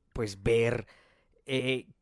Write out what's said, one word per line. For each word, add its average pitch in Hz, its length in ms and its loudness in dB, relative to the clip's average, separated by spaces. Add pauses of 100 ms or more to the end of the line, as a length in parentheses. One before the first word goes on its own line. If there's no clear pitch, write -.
(120)
pues, 101 300 -6
ver, 117 440 2 (600)
eh, 131 420 -2 (120)